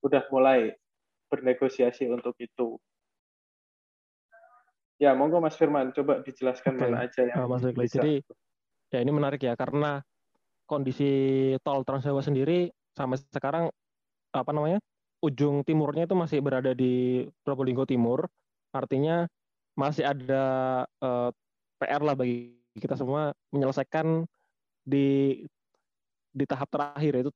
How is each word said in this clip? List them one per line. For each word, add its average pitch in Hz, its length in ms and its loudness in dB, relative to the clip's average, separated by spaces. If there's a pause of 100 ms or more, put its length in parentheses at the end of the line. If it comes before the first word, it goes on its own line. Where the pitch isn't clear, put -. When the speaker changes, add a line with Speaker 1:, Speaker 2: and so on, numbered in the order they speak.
Speaker 1:
udah 135 240 2
mulai 131 480 4 (560)
bernegosiasi 127 760 0
untuk 120 300 -4
itu. 117 400 -6 (2250)
Ya, 143 160 4
monggo 147 240 2
Mas 160 160 0
Firman, 143 400 2
coba 139 320 0
dijelaskan 131 480 -2
Speaker 2:
Oke. 127 160 -2
Speaker 1:
mana 120 160 -2
aja 127 160 -2
yang 123 160 0
Speaker 2:
Eh, 127 80 0
Mas 123 160 -2
Fikri, 123 240 -2
Speaker 1:
bisa. 131 160 0
Speaker 2:
jadi, 151 120 2 (760)
ya, 127 160 -2
ini 139 80 0
menarik 143 320 -2
ya, 120 80 0
karena 143 480 -2 (640)
kondisi 135 960 2
tol 139 240 -2
Trans 135 160 -4
Jawa 139 240 -2
sendiri 156 480 0 (240)
sampai 131 320 -2
sekarang, 151 400 -2 (640)
apa - 200 -2
namanya, 156 280 0 (400)
ujung 143 400 2
timurnya 156 480 0
itu 185 80 2
masih 160 240 0
berada 131 320 0
di 127 520 2 (200)
Probolinggo 131 400 0
Timur, 127 400 2 (480)
artinya 151 560 0 (480)
masih 147 240 0
ada, 135 440 0 (520)
eh, 123 320 -2 (480)
P - 80 -20
R 143 160 -2
lah 143 160 2
bagi 120 400 -4 (160)
kita 123 240 -4
semua 143 400 -2 (160)
menyelesaikan 160 720 0 (560)
di, 139 560 2 (960)
di 139 160 -2
tahap 135 240 -4
terakhir, 143 480 0
yaitu 135 140 -4